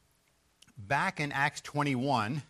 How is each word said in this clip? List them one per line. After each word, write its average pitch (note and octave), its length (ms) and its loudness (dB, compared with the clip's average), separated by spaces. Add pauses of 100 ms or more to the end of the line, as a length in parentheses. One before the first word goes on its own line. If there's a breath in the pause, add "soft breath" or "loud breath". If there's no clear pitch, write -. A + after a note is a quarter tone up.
(760)
back C#3+ 440 -2
in D3 100 0
Acts C#3 300 0
twenty-one, C3+ 880 0